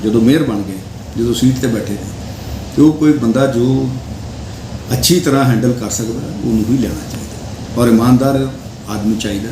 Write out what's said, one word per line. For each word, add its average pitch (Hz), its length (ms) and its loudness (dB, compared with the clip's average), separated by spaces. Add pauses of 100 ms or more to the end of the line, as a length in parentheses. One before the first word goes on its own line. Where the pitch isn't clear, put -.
ਜਦੋਂ 110 160 4
ਮੇਅਰ 139 220 6
ਬਣ 110 200 -2
ਗਏ, 95 160 -8 (400)
ਜਦੋਂ 117 160 0
ਸੀਟ 131 240 2
'ਤੇ 151 80 -2
ਬੈਠੇ 107 260 -2
ਨੇ, 101 60 -6 (760)
ਤੇ 135 60 6
ਉਹ 156 100 8
ਕੋਈ 151 200 4
ਬੰਦਾ 127 340 2
ਜੋ 127 420 2 (1040)
ਅੱਛੀ 160 280 4
ਤਰ੍ਹਾਂ 139 240 2
ਹੈਂਡਲ 120 280 4
ਕਰ 107 180 -4
ਸਕਦਾ, 117 540 -6
ਉਹਨੂੰ 110 240 2
ਹੀ 131 100 2
ਲੈਣਾ - 340 -2
ਚਾਹੀਦਾ, - 720 -6
ਔਰ 120 60 4
ਇਮਾਨਦਾਰ 127 600 4 (400)
ਆਦਮੀ 104 280 -2
ਚਾਹੀਦਾ 104 360 -4